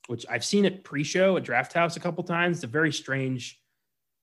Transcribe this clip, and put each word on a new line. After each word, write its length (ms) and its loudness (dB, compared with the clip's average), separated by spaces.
which 220 -8
I've 140 -4
seen 220 4
at 180 -2
pre-show 540 2
at 80 -2
Draft 260 0
House 240 2
a 60 -10
couple 240 -4
times. 320 2
It's 80 -8
a 20 -8
very 240 2
strange, 680 -4